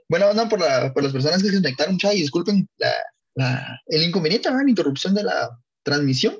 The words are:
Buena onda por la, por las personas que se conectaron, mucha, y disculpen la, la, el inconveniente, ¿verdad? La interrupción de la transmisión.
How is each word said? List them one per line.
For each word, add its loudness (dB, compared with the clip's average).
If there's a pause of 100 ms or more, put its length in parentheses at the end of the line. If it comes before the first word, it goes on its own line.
Buena 2
onda 2
por 0
la, 0
por 2
las 0
personas 0
que 0
se 2
conectaron, 0
mucha, 0
y 0
disculpen 0 (100)
la, 0 (420)
la, -4
el 0
inconveniente, 0
¿verdad? 0
La 4
interrupción 0
de 0
la -2 (340)
transmisión. 0